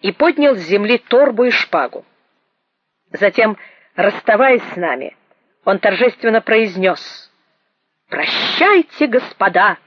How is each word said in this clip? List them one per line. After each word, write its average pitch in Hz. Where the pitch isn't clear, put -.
и 196
поднял 285
с 196
земли 202
торбу 247
и 247
шпагу. -
Затем, 208
расставаясь 233
с -
нами, 147
он 196
торжественно 220
произнёс: 190
«Прощайте, -
господа! 202